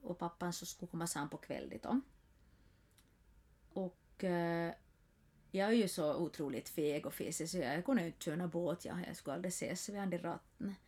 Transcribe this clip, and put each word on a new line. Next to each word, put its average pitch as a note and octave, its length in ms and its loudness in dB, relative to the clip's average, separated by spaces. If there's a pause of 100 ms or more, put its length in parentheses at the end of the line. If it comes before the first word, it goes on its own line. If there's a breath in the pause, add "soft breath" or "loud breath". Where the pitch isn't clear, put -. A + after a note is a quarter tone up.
och F3+ 140 -4
pappan F3 360 -2
så - 120 -8
skulle - 260 -8
komma E3 160 -2
samman D3 220 -2
på D#3+ 80 -6
kväll C3+ 320 -6
dit - 160 -8
om. C4 160 4 (1700 soft breath)
Och, - 500 -6
eh, E3+ 500 2 (800)
jag G3 180 2
är A3+ 40 6
ju A3 140 8
så D3+ 280 2
otroligt D3 540 0
feg D3+ 360 2
och D3 80 -4
fisig - 360 -2
så F#3 80 -2
jag D3 280 2
kunde A3+ 220 4
inte - 160 -8
köra E3+ 240 0
båt. E3+ 380 0
Jag, F3 220 -4
jag E3+ 80 -6
skulle - 200 -6
aldrig F3+ 140 -2
ses - 400 -4
vid G3+ 100 -4
han F#3+ 140 0
i F3 40 0
ratten. F3 580 -6 (120)